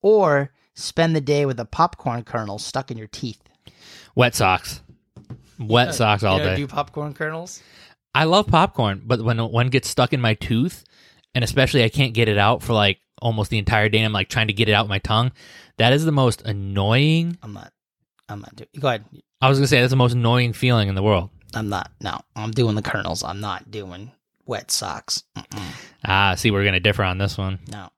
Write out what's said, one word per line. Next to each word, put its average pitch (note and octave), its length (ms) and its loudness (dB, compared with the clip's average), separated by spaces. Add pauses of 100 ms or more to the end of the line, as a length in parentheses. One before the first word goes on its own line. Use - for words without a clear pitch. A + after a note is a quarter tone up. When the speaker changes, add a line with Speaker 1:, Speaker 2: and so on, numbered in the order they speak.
Speaker 1:
or E3+ 500 4 (240)
spend E3 400 0
the D#3 60 2
day C#3+ 260 0
with B2+ 140 -4
a A#2 40 -6
popcorn B2 600 -2
kernel G#2+ 340 -6
stuck C3+ 320 -8
in A#2 80 -10
your G#2+ 80 -14
teeth? - 340 -12 (760)
Speaker 2:
Wet B2 200 2
socks. - 460 0 (800)
Wet A#2 300 2
Speaker 1:
Uh, E3 40 -6
Speaker 2:
socks G#2 320 2
all F#2+ 140 4
Speaker 1:
you G2 60 -2
don't F#2 100 0
Speaker 2:
day. F#2 80 -2
Speaker 1:
do C#3 40 -6
popcorn D3 480 -8
kernels? D#3+ 480 -10 (520)
Speaker 2:
I - 100 4
love F3+ 220 2
popcorn, B2+ 600 0
but A#2 160 -2
when A2+ 160 0
one A#2 300 0
gets B2+ 200 -6
stuck - 240 0
in C3+ 80 -4
my A2+ 140 0
tooth, A#2+ 500 -4 (500)
and B2 100 0
especially B2+ 400 2
I A2+ 40 2
can't B2+ 240 -2
get A2+ 160 2
it G#2 80 2
out G#2 260 2
for, A#2+ 100 -4
like, G#2 260 2 (240)
almost A2 280 -2
the A2+ 80 -2
entire G#2+ 300 2
day, G#2+ 100 2
and A2 80 2
I'm, G#2+ 60 -2
like, F#2+ 160 -2
trying A2 200 -2
to G#2+ 40 -2
get G#2 160 0
it G#2+ 40 4
out G#2 140 2
with G#2 40 -8
my G2 80 -2
tongue, A2+ 320 0 (460)
that A#2 160 4
is D3 120 2
the D#3+ 80 0
most C3 300 2
annoying. A2+ 1000 0
Speaker 1:
I'm A2 120 -16
not, - 180 -20 (560)
I'm G#2 120 -12
not - 160 -20
doing, A2 120 -20 (120)
go C#3 80 0
ahead. A2 160 -2 (360)
Speaker 2:
I C3 80 4
was C#3 100 4
gonna C#3 100 2
say, B2 120 6
that's B2 100 4
the C3 60 2
most B2 180 4
annoying A#2+ 380 2
feeling A#2 360 2
in G2 60 -2
the F#2+ 80 -2
world. G2 280 2 (240)
Speaker 1:
I'm A2+ 140 -4
not, G2+ 220 -4 (100)
no, - 180 -6 (180)
I'm G#2+ 140 -6
doing A2+ 240 2
the G#2+ 80 -2
kernels. F2+ 400 -6
I'm F#2+ 180 -8
not G2+ 300 -10
doing G2+ 400 -14 (360)
wet A2 240 -8
socks. - 520 -6 (140)
Mm-mm. - 260 -12 (420)
Speaker 2:
Ah, F#2+ 320 2
see, A2+ 140 0
we're G2+ 140 2
gonna F#2+ 160 2
differ G2+ 240 2
on F#2 140 -2
this G2 200 -4
one. F#2+ 220 -6 (100)
Speaker 1:
No. G2 280 -16